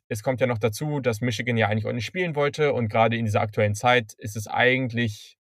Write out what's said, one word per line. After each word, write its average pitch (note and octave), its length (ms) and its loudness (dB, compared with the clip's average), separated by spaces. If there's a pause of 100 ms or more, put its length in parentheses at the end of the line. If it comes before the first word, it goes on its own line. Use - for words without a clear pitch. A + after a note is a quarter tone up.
es A#2+ 140 -6
kommt B2+ 180 -2
ja C3 60 4
noch A#2+ 120 -2
dazu, C#3+ 420 -2
dass A#2 200 -2
Michigan A#2+ 360 -2
ja A2 100 4
eigentlich G#2+ 200 0
auch A2+ 60 -2
nicht A#2 140 -4
spielen F3+ 300 -4
wollte. C#3+ 360 2
Und A2+ 180 -2
gerade A2+ 260 4
in A#2 80 -2
dieser G#2+ 160 2
aktuellen G#2 340 0
Zeit B2 440 2
ist G#2+ 180 -12
es G#2+ 100 -6
eigentlich A#2+ 920 0 (140)